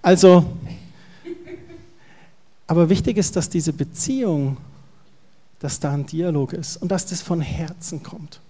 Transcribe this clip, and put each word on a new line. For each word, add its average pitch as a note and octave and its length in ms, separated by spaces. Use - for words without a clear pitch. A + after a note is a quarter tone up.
Also, F3+ 460
aber E3 220
wichtig F#3 300
ist, - 180
dass E3+ 140
diese D#3+ 220
Beziehung, D#3+ 840
dass - 220
da C#3+ 120
ein C#3+ 140
Dialog D#3+ 480
ist E3+ 240
und F3+ 120
dass F#3+ 160
das F3 140
von E3+ 200
Herzen D#3+ 640
kommt. - 480